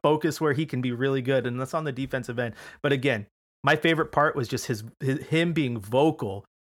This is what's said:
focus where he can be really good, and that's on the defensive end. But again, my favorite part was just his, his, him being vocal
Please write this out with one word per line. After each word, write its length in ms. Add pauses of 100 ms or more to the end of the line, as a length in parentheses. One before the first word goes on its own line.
focus 360
where 140
he 140
can 140
be 100
really 320
good, 240
and 120
that's 140
on 100
the 80
defensive 460
end. 160 (300)
But 80
again, 340 (380)
my 120
favorite 360
part 240
was 120
just 200
his, 160 (160)
his, 260
him 260
being 280
vocal 640 (260)